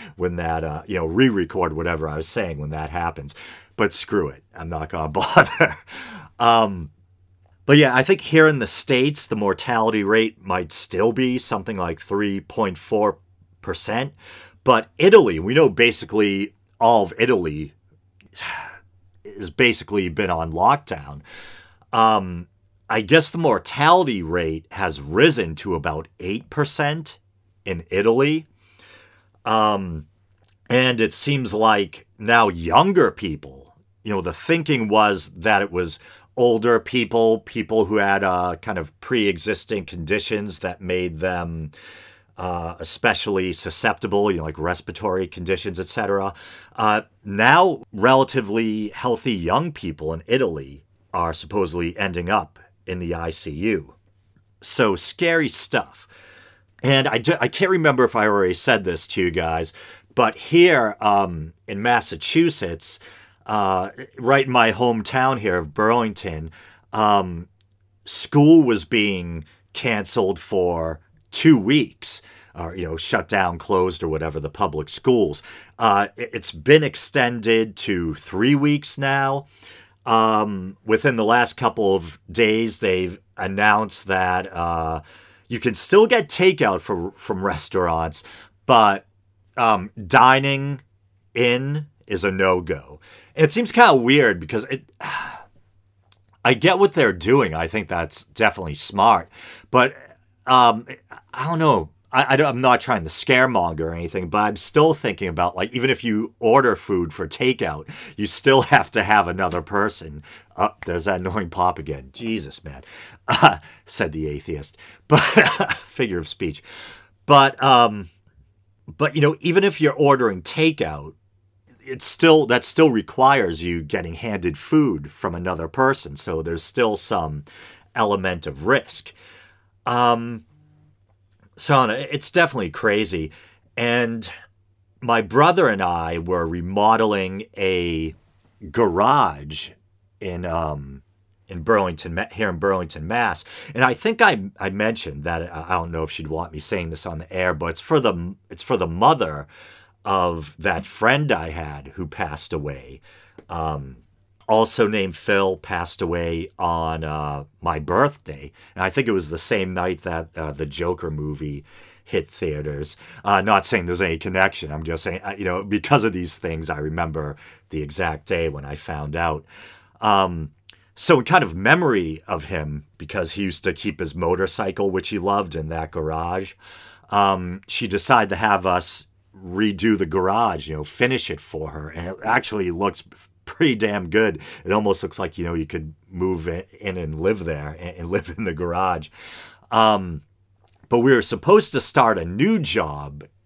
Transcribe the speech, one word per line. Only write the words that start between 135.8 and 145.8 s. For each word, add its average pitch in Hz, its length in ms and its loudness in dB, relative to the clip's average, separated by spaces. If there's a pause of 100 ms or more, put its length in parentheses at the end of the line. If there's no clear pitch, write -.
I 85 360 -2
were 85 280 -2
remodeling 98 1000 0 (120)
a 87 580 -2 (560)
garage 90 1000 0 (500)
in, 90 240 -8
um, 76 580 -6 (460)
in 87 140 -12
Burlington, 90 520 0
Ma-, 95 180 -4
here 104 160 -2
in 92 100 -4
Burlington, 90 480 -2
Mass. 107 380 -2 (300)
And 123 100 2
I 127 100 4
think 226 260 -2
I, 117 380 2
I 98 120 -4
mentioned 98 540 -4
that, 82 180 -4
I, 82 260 -12
I 92 60 -4
don't 85 180 -4